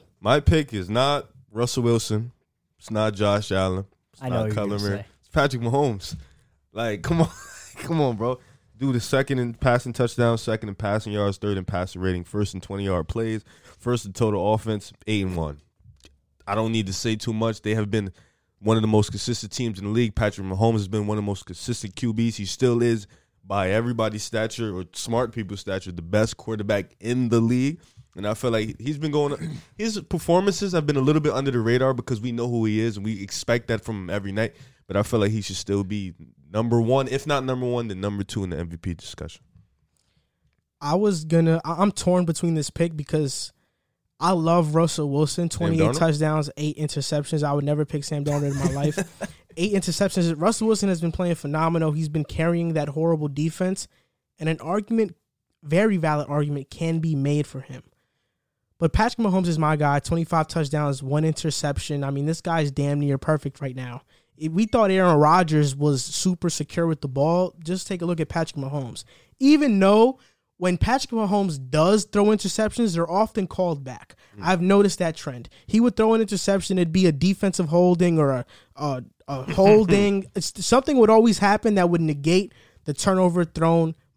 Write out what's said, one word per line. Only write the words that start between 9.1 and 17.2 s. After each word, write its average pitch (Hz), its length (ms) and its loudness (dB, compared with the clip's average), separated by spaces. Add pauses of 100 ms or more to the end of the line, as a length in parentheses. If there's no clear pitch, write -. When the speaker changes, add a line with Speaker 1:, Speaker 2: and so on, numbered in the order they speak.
Speaker 1:
in 120 160 -4
passing 123 380 0
touchdowns, 117 500 0
second 110 260 -6
in 95 60 -10
passing 107 360 -4
yards, 101 260 -2
third 104 200 -2
in 92 80 -6
passing 90 360 -6
rating, 90 220 -2
first 104 300 -4
in 95 80 -10
twenty-yard 98 460 -4
plays, 113 360 -4 (360)
first 120 260 -4
in 98 80 -12
total 104 400 0
offense, 107 400 -4 (140)
eight 104 180 0
and 92 100 -6
one. 76 240 -6 (880)
I 98 60 -4
don't 113 180 -2
need 110 140 0
to 95 80 -6
say 110 220 -2
too 110 180 -6